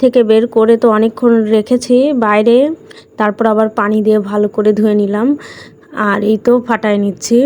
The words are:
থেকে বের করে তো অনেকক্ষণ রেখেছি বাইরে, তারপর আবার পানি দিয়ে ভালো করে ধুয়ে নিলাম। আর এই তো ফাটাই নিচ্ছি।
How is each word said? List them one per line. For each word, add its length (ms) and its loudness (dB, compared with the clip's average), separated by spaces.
থেকে 180 2
বের 140 4
করে 180 2
তো 40 2
অনেকক্ষণ 340 0
রেখেছি 400 0
বাইরে, 320 2
তারপর 340 -2
আবার 140 0
পানি 260 -2
দিয়ে 140 2
ভালো 240 -2
করে 240 0
ধুয়ে 220 0
নিলাম। 280 -2
আর 100 -2
এই 140 0
তো 80 4
ফাটাই 360 -2
নিচ্ছি। 420 -2